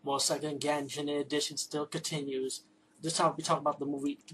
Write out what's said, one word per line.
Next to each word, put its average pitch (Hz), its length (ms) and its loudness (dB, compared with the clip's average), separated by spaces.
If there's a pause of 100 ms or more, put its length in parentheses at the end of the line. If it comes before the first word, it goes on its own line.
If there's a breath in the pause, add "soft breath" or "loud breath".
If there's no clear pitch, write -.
Motorcycle 143 540 0
Gang 147 300 0
Journey 147 300 -2
Edition 143 380 0
still 147 300 -2
continues. 139 760 -4 (360)
This 160 160 -2
time 170 120 6
we'll 160 80 4
be 165 80 -6
talking 156 180 4
about 147 160 2
the 143 80 -2
movie 143 320 0 (160)